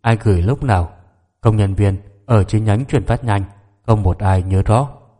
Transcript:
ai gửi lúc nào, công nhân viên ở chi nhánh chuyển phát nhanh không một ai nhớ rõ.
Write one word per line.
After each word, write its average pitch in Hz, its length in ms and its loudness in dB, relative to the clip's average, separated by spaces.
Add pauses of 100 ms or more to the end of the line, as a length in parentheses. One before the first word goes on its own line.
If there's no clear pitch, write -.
ai 113 220 0
gửi 92 200 2
lúc 117 200 -2
nào, 95 300 -2 (480)
công 110 160 2
nhân 98 180 0
viên 98 220 0 (300)
ở 107 180 4
chi 107 160 -2
nhánh 110 240 0
chuyển 135 220 -2
phát 117 180 -2
nhanh 101 200 -2 (420)
không 110 160 2
một 92 160 0
ai 95 240 0
nhớ 95 200 0
rõ. 123 260 0 (300)